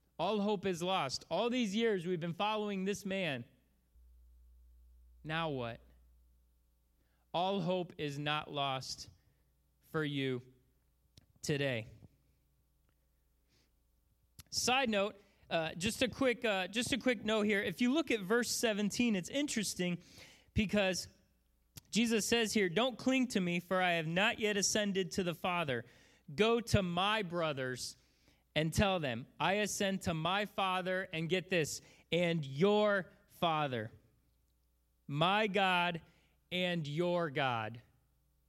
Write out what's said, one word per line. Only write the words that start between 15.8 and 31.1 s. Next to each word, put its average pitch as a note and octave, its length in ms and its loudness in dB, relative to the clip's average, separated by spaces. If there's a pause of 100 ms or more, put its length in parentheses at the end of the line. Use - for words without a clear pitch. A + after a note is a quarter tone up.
a B3+ 60 2
quick, B3 360 0
uh, G3 240 2
just A3+ 240 -2
a C4+ 60 0
quick A3 260 0
note A3 180 2
here. G#3 200 2
If F#3+ 180 -4
you B3 120 4
look D#4+ 180 2
at A3+ 100 0
verse A3 300 0
seventeen, G#3+ 640 2
it's F3+ 140 -2
interesting F#3 680 -2 (560)
because G3 540 2 (840)
Jesus A3 360 2
says A#3 260 2
here, G3+ 160 4
"Don't A3 300 0
cling B3+ 300 2
to G#3 120 0
me, F3 200 0
for F#3 200 0
I F3+ 120 4
have E3 140 0
not F#3+ 320 2
yet G#3 180 0
ascended G3 560 0
to G3 100 -2
the F3 120 -2
Father. D#3 500 -2 (500)
Go A3+ 260 4
to A3 220 2
my F#3+ 400 0
brothers D3+ 760 -4 (580)
and D#3 180 0
tell G3 260 2
them, C3+ 280 -2 (120)
'I E3 160 2
ascend G3 480 -2
to F3 120 -2
my F3+ 320 -2
Father,'" F#3 640 -2